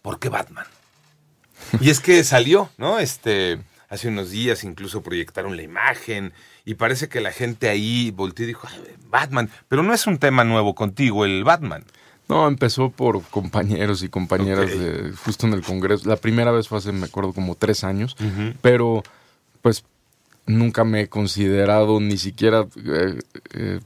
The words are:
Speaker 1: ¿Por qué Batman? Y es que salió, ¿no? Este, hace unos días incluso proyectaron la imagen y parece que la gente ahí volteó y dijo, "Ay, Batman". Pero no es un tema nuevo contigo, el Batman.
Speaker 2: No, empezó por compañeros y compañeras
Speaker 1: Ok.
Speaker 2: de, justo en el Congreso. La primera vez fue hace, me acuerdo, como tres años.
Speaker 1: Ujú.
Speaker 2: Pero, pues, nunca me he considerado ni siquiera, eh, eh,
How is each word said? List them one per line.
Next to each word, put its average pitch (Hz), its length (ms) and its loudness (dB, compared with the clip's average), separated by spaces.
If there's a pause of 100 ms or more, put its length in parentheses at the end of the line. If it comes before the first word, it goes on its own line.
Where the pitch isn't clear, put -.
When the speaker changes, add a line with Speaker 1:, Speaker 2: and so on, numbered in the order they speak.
Speaker 1:
¿Por - 160 -10
qué 127 120 -6
Batman? - 360 -8 (1160)
Y 135 80 6
es 139 100 4
que 180 240 8
salió, 143 540 6
¿no? 196 220 0
Este, 98 600 0 (300)
hace 104 180 -10
unos 98 240 -6
días 110 320 -2
incluso 95 400 -10
proyectaron 90 540 -8
la 78 60 -12
imagen 101 680 -4 (320)
y 110 120 -10
parece 127 340 -2
que - 100 -6
la 98 140 -2
gente 120 340 -4
ahí 113 440 0
volteó 95 340 -6
y - 20 -8
dijo, 113 240 -12
"Ay, - 80 -18 (300)
Batman". 131 400 0 (180)
Pero 143 160 2
no 220 100 2
es - 140 0
un 175 100 2
tema 131 280 4
nuevo 107 280 2
contigo, 104 520 0
el 98 180 0
Batman. 131 400 0 (460)
Speaker 2:
No, 156 180 4
empezó 131 440 0
por 110 320 0
compañeros 101 760 -2
y 92 80 -6
compañeras 95 640 0
Speaker 1:
Ok. 95 80 -2
Speaker 2:
de, 82 320 -4
justo 113 360 -4
en 107 60 2
el 92 80 -2
Congreso. 95 460 -2
La 107 80 2
primera 117 360 0
vez 113 180 0
fue 107 80 -4
hace, 101 160 -6
me 92 140 -4
acuerdo, 95 260 -4
como 90 220 -4
tres 104 280 0
años. 98 380 -4
Speaker 1:
Ujú. 104 400 -4
Speaker 2:
Pero, 117 420 4 (580)
pues, 117 220 2 (640)
nunca 113 400 2
me 110 160 0
he 98 80 -4
considerado 101 880 2
ni 104 180 0
siquiera, 107 480 2 (200)
eh, 78 340 0 (340)
eh, 95 320 -6